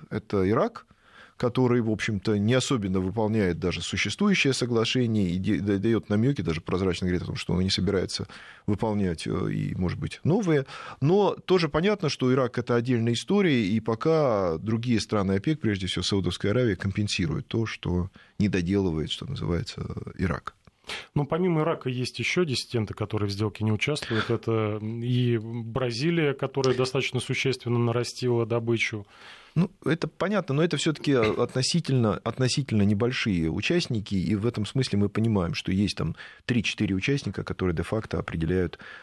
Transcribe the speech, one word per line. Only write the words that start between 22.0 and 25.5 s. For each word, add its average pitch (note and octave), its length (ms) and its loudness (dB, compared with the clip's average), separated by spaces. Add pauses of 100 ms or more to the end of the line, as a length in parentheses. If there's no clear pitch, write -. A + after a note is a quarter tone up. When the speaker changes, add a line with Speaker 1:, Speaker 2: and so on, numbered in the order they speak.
Speaker 2:
ещё F3 260 0
диссиденты, A#2 500 -2
которые G#2 340 -2
в G2+ 40 -4
сделке G#2 320 -2
не A2 60 2
участвуют. A2 580 -2
Это A2 540 0
и A#2+ 580 0
Бразилия, B2 920 -2